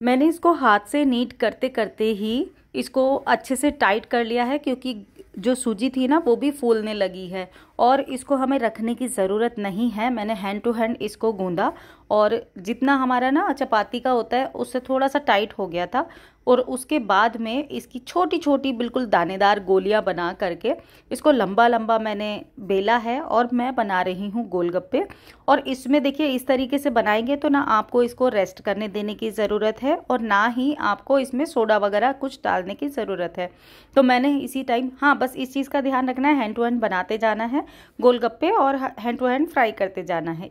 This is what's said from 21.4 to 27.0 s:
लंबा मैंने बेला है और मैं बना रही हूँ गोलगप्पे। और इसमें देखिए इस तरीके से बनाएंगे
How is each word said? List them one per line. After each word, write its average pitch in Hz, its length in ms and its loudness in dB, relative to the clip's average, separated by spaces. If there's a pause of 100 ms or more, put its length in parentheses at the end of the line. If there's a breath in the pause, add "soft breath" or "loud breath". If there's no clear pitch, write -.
लंबा 226 300 2
मैंने 214 300 -4 (340)
बेला 196 360 2
है 233 220 -4
और 240 320 0
मैं 247 220 -2
बना 202 280 0
रही 185 260 -4
हूँ 220 200 -6
गोलगप्पे। 180 560 -2 (440 loud breath)
और 262 120 4
इसमें 262 420 0
देखिए 277 240 0
इस 254 200 -2
तरीके 262 320 0
से 285 120 -2
बनाएंगे 226 460 2